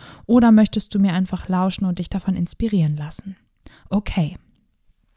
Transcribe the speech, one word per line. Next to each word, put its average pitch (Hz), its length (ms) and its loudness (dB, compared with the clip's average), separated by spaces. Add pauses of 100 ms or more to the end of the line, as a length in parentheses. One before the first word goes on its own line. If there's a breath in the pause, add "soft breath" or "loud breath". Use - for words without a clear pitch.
(260 loud breath)
oder 240 260 6
möchtest 214 420 4
du 202 60 0
mir 196 140 2
einfach 185 340 -4
lauschen 185 380 -2
und 180 140 -2
dich 170 100 -8
davon 190 260 -4
inspirieren 175 640 -2
lassen? 160 380 -12 (540 soft breath)
Okay. 185 480 -2 (800)